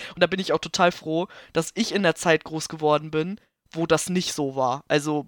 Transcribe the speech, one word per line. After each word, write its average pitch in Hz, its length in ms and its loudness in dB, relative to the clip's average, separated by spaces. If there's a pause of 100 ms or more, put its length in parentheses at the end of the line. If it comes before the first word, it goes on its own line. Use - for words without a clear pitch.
(160)
Und 175 60 -12
da 175 60 6
bin 185 120 -4
ich 185 140 -2
auch 160 60 2
total 175 320 2
froh, 165 360 -4 (260)
dass 165 220 -2
ich - 180 -2
in 196 100 0
der 165 120 4
Zeit 160 280 2
groß 156 240 -8
geworden 156 440 0
bin, 160 280 -4 (360)
wo 165 120 -2
das 156 220 2
nicht 180 240 0
so 139 220 -2
war. 131 320 0
Also 147 400 0